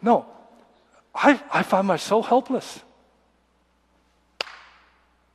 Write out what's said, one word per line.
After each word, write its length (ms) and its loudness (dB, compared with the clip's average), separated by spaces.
No, 240 2
I, 260 4
I 120 0
find 240 0
myself 400 0
helpless. 520 -2